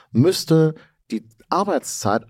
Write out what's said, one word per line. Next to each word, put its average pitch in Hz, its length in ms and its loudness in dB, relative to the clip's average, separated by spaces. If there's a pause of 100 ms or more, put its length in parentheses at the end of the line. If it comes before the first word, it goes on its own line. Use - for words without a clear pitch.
(140)
müsste 160 600 2 (360)
die 110 140 -6 (240)
Arbeitszeit 139 800 -2